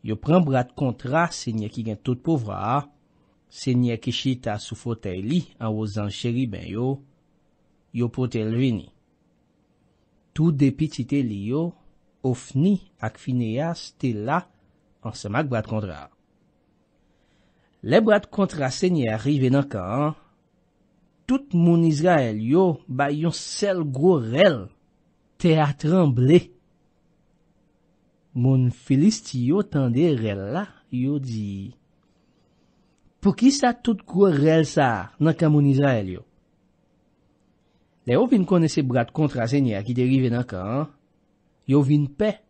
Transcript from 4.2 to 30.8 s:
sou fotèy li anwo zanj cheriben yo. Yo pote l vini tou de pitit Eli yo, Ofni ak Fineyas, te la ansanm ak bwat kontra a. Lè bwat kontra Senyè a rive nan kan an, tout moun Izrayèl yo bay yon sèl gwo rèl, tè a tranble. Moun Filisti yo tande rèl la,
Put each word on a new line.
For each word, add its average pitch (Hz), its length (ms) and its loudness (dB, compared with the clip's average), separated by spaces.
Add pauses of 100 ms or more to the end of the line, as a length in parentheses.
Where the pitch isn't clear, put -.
sou - 160 -14
fotèy 98 480 -8
li 156 160 0 (160)
anwo 110 320 -4
zanj 101 240 -6
cheriben 117 560 -6
yo. 120 240 -4 (1000)
Yo 120 200 -2
pote 120 320 -4
l 110 80 -2
vini 120 360 -2 (1500)
tou 165 200 2
de 135 160 2
pitit 143 400 -4
Eli 110 380 -4
yo, 160 240 -4 (500)
Ofni 135 540 0 (260)
ak 110 160 -8
Fineyas, 127 720 -4 (100)
te 127 160 -2
la 113 220 -2 (680)
ansanm 107 320 -8
ak 147 160 -2
bwat 110 160 -4
kontra 101 380 -6
a. - 20 -20 (1800)
Lè 127 160 4
bwat 107 320 2
kontra 156 400 -2
Senyè 156 400 0
a 107 80 -4
rive 135 320 0
nan 139 160 2
kan 107 380 -4
an, 156 80 -4 (1120)
tout 269 240 -2
moun 170 320 4
Izrayèl 151 560 2
yo 135 240 2 (240)
bay 143 380 -2
yon 170 100 0
sèl 190 480 -4
gwo 147 400 2
rèl, 131 380 2 (800)
tè 160 200 4
a 147 160 4
tranble. 151 640 4 (2000)
Moun 127 320 2
Filisti 139 760 0
yo 196 180 0
tande 135 400 0 (140)
rèl 101 240 -4 (100)
la, 196 100 -4 (220)